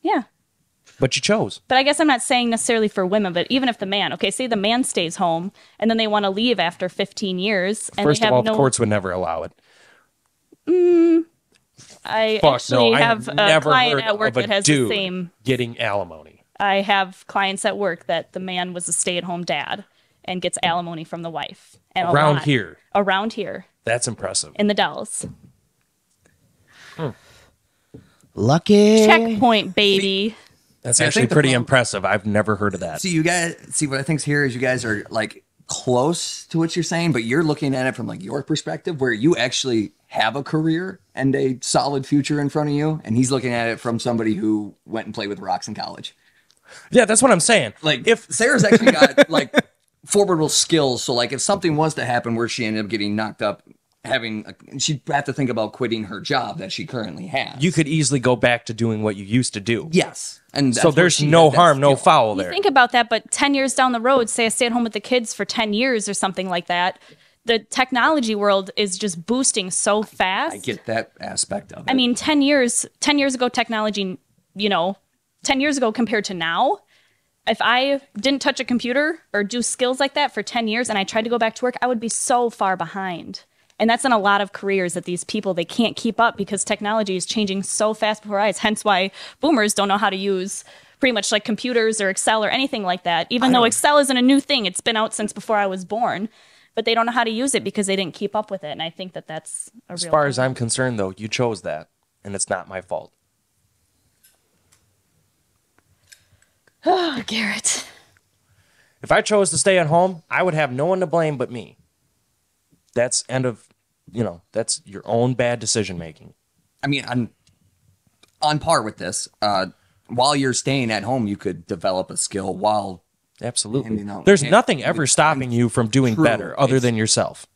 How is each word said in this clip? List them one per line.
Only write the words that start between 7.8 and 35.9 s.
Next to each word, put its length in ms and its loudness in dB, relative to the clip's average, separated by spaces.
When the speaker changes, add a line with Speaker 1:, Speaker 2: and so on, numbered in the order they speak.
Speaker 1:
and 80 -2
Speaker 2:
First 160 2
Speaker 1:
they 60 2
Speaker 2:
of 60 4
Speaker 1:
have 40 6
Speaker 2:
all, 60 4
Speaker 1:
no 80 0
Speaker 2:
the 60 0
courts 220 4
would 100 2
never 220 0
allow 320 -4
it. 80 -12
Speaker 1:
Mm, 580 6
I 380 0
Speaker 2:
Fuck 140 6
Speaker 1:
actually 360 2
Speaker 2:
no, 60 4
I 40 4
Speaker 1:
have 260 2
Speaker 2:
have 20 -
Speaker 1:
a 60 -8
Speaker 2:
never 340 4
Speaker 1:
client 320 4
Speaker 2:
heard 80 -6
Speaker 1:
at 100 -2
work 120 0
Speaker 2:
of 60 -2
a 40 2
Speaker 1:
that 80 -4
has 160 0
Speaker 2:
dude 240 2
Speaker 1:
the 60 -2
same. 360 -6
Speaker 2:
getting 340 -2
alimony. 640 -6
Speaker 1:
I 220 0
have 460 -2
clients 360 -4
at 140 -2
work 300 -6
that 260 -4
the 80 -8
man 320 -6
was 160 -8
a 40 -2
stay-at-home 520 -4
dad 400 -6
and 160 -6
gets 220 -4
alimony 420 -2
from 160 -12
the 80 -10
wife. 480 -14
And 140 -2
a 20 2
Speaker 2:
Around 260 6
Speaker 1:
lot. 60 -2
Speaker 2:
here. 340 -2
Speaker 1:
Around 400 0
here. 340 -10
Speaker 2:
That's 240 -2
impressive. 460 -6
Speaker 1:
In 120 2
the 60 2
Dells. 520 -4
Speaker 2:
Hmm. 120 -6
Speaker 3:
Lucky. 680 6
Speaker 1:
Checkpoint, 680 4
baby. 600 2
Speaker 2:
That's 160 0
Speaker 4:
See, 60 2
I 40 2
Speaker 2:
actually 160 2
Speaker 4:
think 60 2
the 60 0
Speaker 2:
pretty 140 6
Speaker 4:
problem 140 2
Speaker 2:
impressive. 420 2
I've 200 0
never 300 2
heard 180 -2
of 80 -8
that. 200 -8
Speaker 4:
See, 80 -4
you 140 0
guys, 320 0
see, 160 -2
what 120 -2
I 40 -4
think's 200 -2
here 220 0
is 100 -2
you 60 -4
guys 240 0
are, 240 -2
like, 340 -6
close 800 0